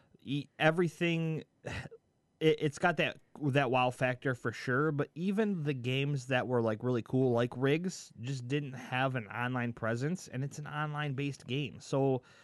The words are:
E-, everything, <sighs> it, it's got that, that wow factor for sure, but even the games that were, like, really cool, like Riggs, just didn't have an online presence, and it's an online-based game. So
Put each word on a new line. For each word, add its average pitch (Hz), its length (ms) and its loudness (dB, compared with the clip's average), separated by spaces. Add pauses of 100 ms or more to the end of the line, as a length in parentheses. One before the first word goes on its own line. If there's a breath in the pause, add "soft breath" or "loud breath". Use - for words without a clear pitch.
(240 soft breath)
E-, 139 220 -4 (140)
everything, 160 840 2 (100)
<sighs> - 120 -16
it, - 960 -2
it's 151 180 0
got 175 180 2
that, 147 200 0 (240)
that 139 300 2
wow 127 180 4
factor 127 460 0
for 120 160 -4
sure, 135 400 0
but 143 240 0
even 190 480 0
the 147 100 0
games 131 540 -2
that 123 200 2
were, 123 140 4
like, 110 220 0
really 123 180 2
cool, 131 300 2
like 120 260 4
Riggs, 160 540 0 (100)
just 123 260 -6
didn't 139 260 -2
have 131 420 -2
an 110 120 -4
online 120 460 -2
presence, 120 580 -2
and 131 120 -4
it's 143 160 -8
an 147 80 -10
online-based 147 800 -4
game. 127 320 -4
So 135 420 2 (220 loud breath)